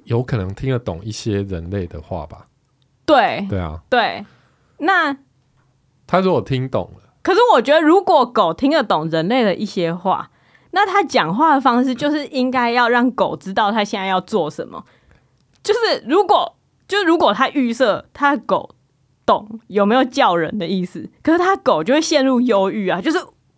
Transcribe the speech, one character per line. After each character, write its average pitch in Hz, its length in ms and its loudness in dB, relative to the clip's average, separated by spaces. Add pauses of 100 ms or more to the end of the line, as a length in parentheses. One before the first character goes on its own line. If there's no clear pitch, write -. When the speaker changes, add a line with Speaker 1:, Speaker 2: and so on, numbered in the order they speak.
Speaker 1:
有 117 180 -2
可 - 140 -6
能 95 160 -6
听 131 180 -6
得 123 80 -2
懂 87 240 -8
一 110 80 -8
些 101 320 -4
人 87 260 -8
类 98 180 -4
的 82 120 -14
话 78 280 -10
吧。 - 180 -20 (600)
Speaker 2:
对。 202 440 2
Speaker 1:
对 101 100 -4
啊。 82 300 -8
Speaker 2:
对， 208 360 -2 (520)
那 320 400 0 (920)
Speaker 1:
他 175 120 2
如 190 120 2
果 135 100 2
听 131 280 -4
懂 110 260 -4
了。 - 60 -20 (200)
Speaker 2:
可 359 120 0
是 370 60 4 (140)
我 262 80 4
觉 262 120 2
得 330 80 4
如 330 220 4
果 311 220 4
狗 196 280 0
听 285 180 0
得 311 120 2
懂 165 260 -2
人 160 180 -2
类 254 160 0
的 185 120 0
一 220 100 -6
些 170 280 -4
话， 180 360 -4 (420)
那 392 140 2
他 392 180 2
讲 185 320 0
话 302 200 4
的 269 60 2
方 247 220 2
式 254 120 -2
就 294 160 -2
是 294 160 -2
应 254 240 -2
该 240 200 0
要 240 160 2
让 240 240 2
狗 165 240 -2
知 185 180 -12
道 208 180 2
他 220 120 0
现 208 160 -6
在 190 80 -6
要 185 140 0
做 185 280 -2
什 151 180 -10
么。 - 180 -16 (760)
就 415 120 0
是 427 340 0
如 370 180 2
果， - 300 0 (320)
就 403 160 -2
如 330 140 4
果 220 160 2
他 247 160 0
预 247 240 -2
设 220 400 -2
他 285 220 0
的 220 80 -6
狗 - 320 -4 (500)
懂 214 420 -2
有 196 180 0
没 208 80 2
有 262 100 4
叫 247 320 2
人 170 220 -2
的 175 80 -6
意 180 200 -2
思， - 240 -12 (120)
可 311 120 2
是 330 40 4
他 359 200 2
狗 165 260 0
就 208 100 0
会 311 80 4
陷 302 240 2
入 254 140 4
忧 196 320 2
郁 202 160 -4
啊， 175 140 -2
就 285 100 -2
是 339 80 0 (380)